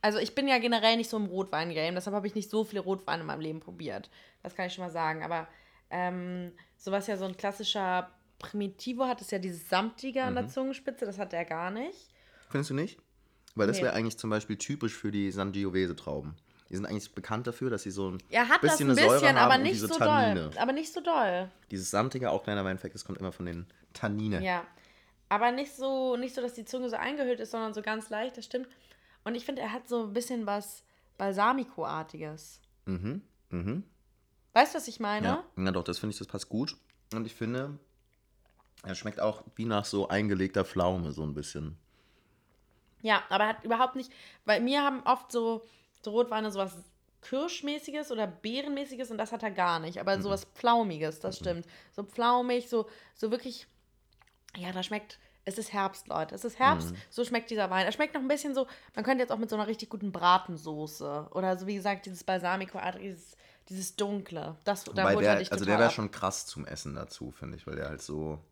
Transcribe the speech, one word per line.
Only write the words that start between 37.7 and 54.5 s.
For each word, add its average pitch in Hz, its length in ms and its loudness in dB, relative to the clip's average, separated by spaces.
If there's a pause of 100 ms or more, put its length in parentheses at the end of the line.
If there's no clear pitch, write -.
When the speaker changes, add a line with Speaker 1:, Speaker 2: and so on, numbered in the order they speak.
Speaker 2:
er 95 100 -8
schmeckt - 260 -8
auch 107 240 0 (100)
wie 113 120 -6
nach 104 180 0
so 98 240 0
eingelegter 95 560 2
Pflaume, 90 480 2
so 76 120 -6
ein 73 100 -4
bisschen. 76 420 -8 (1300)
Speaker 1:
Ja, 214 260 6
aber 196 160 4
er 214 60 4
hat 220 140 -6
überhaupt 233 320 2
nicht, 254 140 -8 (340)
weil 208 160 4
mir 269 220 4
haben 269 220 0
oft 254 280 2
so, 226 320 0 (380)
so 214 80 -6
Rotweine 220 420 2
sowas 190 240 -2 (460)
Kirschmäßiges 294 880 -4
oder 220 140 -2
Beerenmäßiges 262 840 -6
und 220 60 -6
das 214 160 -4
hat 226 100 -6
er 214 80 0
gar 175 300 2
nicht. 165 200 -8
Aber 196 180 2
Speaker 2:
Mhm. 196 40 -4
Speaker 1:
sowas 196 220 -2 (100)
Pflaumiges, 175 640 2
das 190 200 -6
Speaker 2:
Mhm. 160 40 -10
Speaker 1:
stimmt. 170 220 -4 (260)
So 202 120 -8
pflaumig, 247 640 2
so, 220 180 0 (280)
so 220 160 -2
wirklich, 240 360 -4 (880)